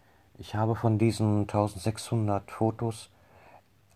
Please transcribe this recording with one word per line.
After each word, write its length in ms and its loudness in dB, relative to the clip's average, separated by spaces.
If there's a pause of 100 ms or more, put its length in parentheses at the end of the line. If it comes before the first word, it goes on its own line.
(360)
Ich 200 -12
habe 180 2
von 240 2
diesen 480 2
tausendsechshundert 1040 -2
Fotos, 600 -2 (840)